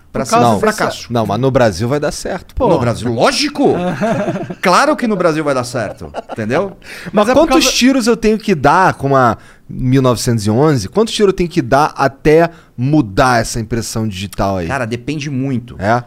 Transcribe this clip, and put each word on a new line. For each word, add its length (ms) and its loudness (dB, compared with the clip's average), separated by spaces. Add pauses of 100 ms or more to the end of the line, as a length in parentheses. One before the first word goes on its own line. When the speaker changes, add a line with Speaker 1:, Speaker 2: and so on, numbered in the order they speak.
(120)
Speaker 1:
pra 120 -4
Speaker 2:
Por 60 -8
Speaker 1:
ser 60 0
Speaker 2:
causa 140 4
Speaker 1:
um 40 4
Speaker 3:
Não. 60 0
Speaker 1:
fracasso. 540 -2
Speaker 3:
Não, 120 0
mas 140 -2
no 120 2
Brasil 360 2
vai 120 -2
dar 120 -4
certo, 440 -10
pô. 120 0
Speaker 1:
No 120 4
Brasil, 340 -2
lógico! 600 0 (420)
Speaker 2:
<laughs> 460 -6
Speaker 1:
Claro 340 2
que 120 -4
no 80 0
Brasil 280 0
vai 100 0
dar 100 -2
certo, 480 -8 (200)
entendeu? 440 -4 (300)
Speaker 3:
Mas 80 -14
Speaker 2:
Mas 160 2
é 40 4
por 140 4
Speaker 3:
quantos 180 4
Speaker 2:
causa 120 -2
Speaker 3:
tiros 300 2
eu 100 2
tenho 200 0
que 180 0
dar 400 2
com 120 -4
uma 300 4 (320)
mil 320 2
novecentos 440 0
e 40 0
onze? 400 2
Quantos 240 0
tiros 160 2
eu 60 2
tenho 140 -2
que 120 -2
dar 340 2
até 540 2 (280)
mudar 640 2
essa 180 -6
impressão 480 -4
digital 500 -4
aí? 100 -4
Speaker 1:
Cara, 180 -4
depende 440 -6
muito. 500 -6
Speaker 3:
É? 280 0